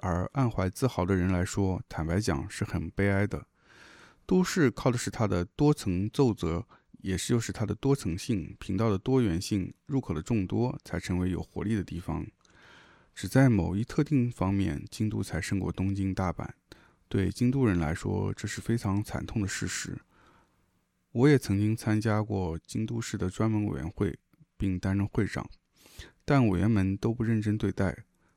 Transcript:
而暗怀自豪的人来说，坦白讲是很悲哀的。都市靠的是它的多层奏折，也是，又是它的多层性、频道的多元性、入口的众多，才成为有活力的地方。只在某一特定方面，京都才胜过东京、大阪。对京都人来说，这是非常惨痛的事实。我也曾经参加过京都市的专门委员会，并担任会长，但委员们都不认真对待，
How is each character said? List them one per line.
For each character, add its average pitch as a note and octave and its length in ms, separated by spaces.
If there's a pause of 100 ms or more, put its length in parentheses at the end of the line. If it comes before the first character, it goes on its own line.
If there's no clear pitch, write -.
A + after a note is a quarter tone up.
而 F2+ 300
暗 C3 180
怀 F#2 180
自 B2 200
豪 F2+ 180
的 F#2+ 80
人 F#2 160
来 F2+ 140
说， F#2+ 440
坦 - 160
白 E2 140
讲 F2+ 320
是 - 140
很 E2+ 260
悲 G2+ 200
哀 G2 160
的。 D2+ 200 (800)
都 F#3 160
市 C#3 300
靠 - 180
的 A#2+ 80
是 - 100
它 G#2+ 180
的 F#2 180
多 D3 280
层 F#2+ 380
奏 B2 240
折， E2+ 320 (340)
也 F#2 160
是， - 160
又 A#2+ 60
是 A2 140
它 A2 120
的 G2+ 120
多 C#3 180
层 F2 240
性、 - 400
频 - 180
道 A2 140
的 F#2+ 80
多 C3 240
元 F2+ 180
性、 F#2+ 320 (140)
入 C3+ 140
口 - 120
的 D2+ 80
众 G#2 260
多， A2 380
才 - 140
成 F2+ 200
为 F2+ 120
有 E2+ 100
活 - 220
力 A2 140
的 F#2+ 80
地 E2+ 160
方。 D#2+ 260 (880)
只 - 140
在 C3 220
某 F2+ 260
一 A2 80
特 - 180
定 B2+ 280
方 F#2+ 240
面， F#2+ 360
京 G#2+ 200
都 G#2+ 120
才 - 160
胜 - 200
过 F#2 120
东 G2 240
京、 F#2+ 200
大 F#2 180
阪。 - 160 (600)
对 F#2+ 220
京 B2 200
都 C3+ 160
人 F#2 120
来 D#2+ 160
说， G2 380
这 G#2 160
是 - 100
非 A2+ 200
常 G2+ 260
惨 - 220
痛 A2 160
的 F#2+ 60
事 - 200
实。 - 300 (1120)
我 B2+ 180
也 D3 80
曾 G2 220
经 G#2+ 180
参 G#2+ 240
加 G#2+ 220
过 F#2+ 420
京 A2 220
都 A#2 160
市 - 160
的 F#2 100
专 A2 220
门 G#2 160
委 G2+ 120
员 G2+ 120
会， - 260 (400)
并 F#2+ 220
担 F#2+ 180
任 G2+ 120
会 G#2+ 180
长， - 200 (800)
但 C3+ 240
委 F2+ 100
员 G2 120
们 G2 260
都 A2+ 160
不 A#2+ 100
认 A2 200
真 G#2+ 160
对 G2+ 120
待， - 340 (320)